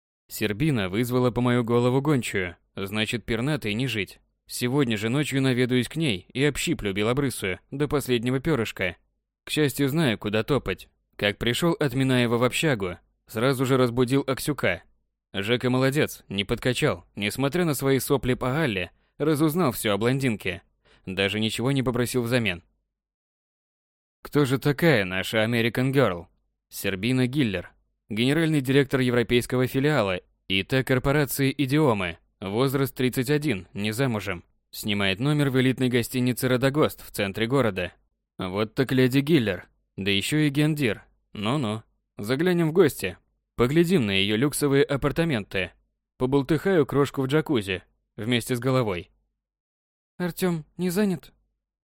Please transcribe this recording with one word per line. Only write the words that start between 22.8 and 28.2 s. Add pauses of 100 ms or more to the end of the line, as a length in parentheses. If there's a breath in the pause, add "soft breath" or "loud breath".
Кто
же
такая
наша
American
Girl? (420)
Сербина
Гиллер, (380)
генеральный